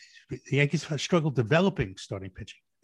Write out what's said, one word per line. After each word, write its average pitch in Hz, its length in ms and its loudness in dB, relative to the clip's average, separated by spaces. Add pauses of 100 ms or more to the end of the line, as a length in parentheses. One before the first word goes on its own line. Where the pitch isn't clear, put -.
(300)
the 135 280 -2
Yankees 147 260 2
have 147 160 -6
struggled 156 340 2
developing 127 640 2
starting 98 340 -10
pitching. - 300 -16 (240)